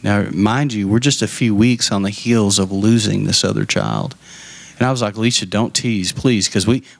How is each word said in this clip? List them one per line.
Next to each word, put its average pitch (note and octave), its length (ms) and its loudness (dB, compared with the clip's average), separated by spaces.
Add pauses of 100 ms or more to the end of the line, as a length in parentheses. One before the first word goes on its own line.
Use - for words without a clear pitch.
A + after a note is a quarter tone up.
Now, G2+ 300 0
mind A#2+ 420 0
you, G2+ 140 -2
we're G#2+ 100 4
just C#3 240 0
a G#2+ 60 0
few A2+ 260 0
weeks A#2 380 2
on G2+ 100 0
the G2 80 -2
heels G2+ 480 0
of F#2+ 140 0
losing G2+ 540 2
this G2 180 0
other G2 220 0
child. G#1+ 500 -4 (640)
And B2 80 0
I C3 40 2
was B2 120 -2
like, G#2 120 -2
"Alicia, A2+ 300 0
don't G#2 300 -2
tease, G#2 360 -2
please, A2+ 360 0
'cause F#2 180 -2
we, A#2+ 160 2 (180)